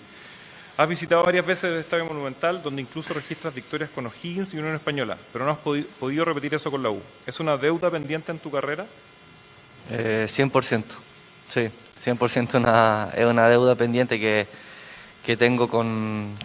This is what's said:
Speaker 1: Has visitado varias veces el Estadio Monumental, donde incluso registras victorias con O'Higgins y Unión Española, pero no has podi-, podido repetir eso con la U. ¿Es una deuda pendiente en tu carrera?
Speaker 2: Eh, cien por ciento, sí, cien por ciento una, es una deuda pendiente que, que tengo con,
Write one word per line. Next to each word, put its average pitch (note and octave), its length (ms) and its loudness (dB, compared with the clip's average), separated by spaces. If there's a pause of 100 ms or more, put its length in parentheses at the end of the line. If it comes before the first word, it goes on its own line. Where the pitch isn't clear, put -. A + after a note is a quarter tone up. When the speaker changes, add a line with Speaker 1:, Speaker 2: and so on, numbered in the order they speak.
(760)
Speaker 1:
Has D#3 120 4
visitado E3+ 360 2
varias F3 200 2
veces F3 200 -2
el E3+ 160 -2
Estadio E3 240 -2
Monumental, D#3+ 580 -4
donde C#3 180 -6
incluso D3+ 320 -8
registras D#3 400 -8
victorias C#3 380 -8
con B2+ 160 -8
O'Higgins F3+ 480 -8
y D#3 40 -8
Unión D#3 180 -4
Española, C3+ 420 -4 (140)
pero A#2+ 120 -4
no C#3+ 60 2
has D3+ 80 -2
podi-, D3 260 -2 (140)
podido C#3+ 260 -2
repetir D3 300 -2
eso D3+ 160 -4
con C3+ 120 -2
la A#2 80 0
U. G2 120 -4 (240)
¿Es - 140 -8
una D#3 160 2
deuda E3 340 0
pendiente D#3 400 -4
en D#3 80 -8
tu D3+ 140 -10
carrera? C#3+ 340 -4 (1040)
Speaker 2:
Eh, A2+ 380 0
cien C#3 200 2
por C3 160 2
ciento, - 300 -2 (540)
sí, A#2 200 0 (300)
cien B2 180 0
por A#2+ 140 2
ciento B2+ 280 0
una, A2+ 580 4
es A#2 100 6
una A#2 220 6
deuda B2 260 8
pendiente A#2+ 460 2
que, G#2+ 260 2 (800)
que A#2 100 2
tengo A#2+ 320 4
con, A2 760 -2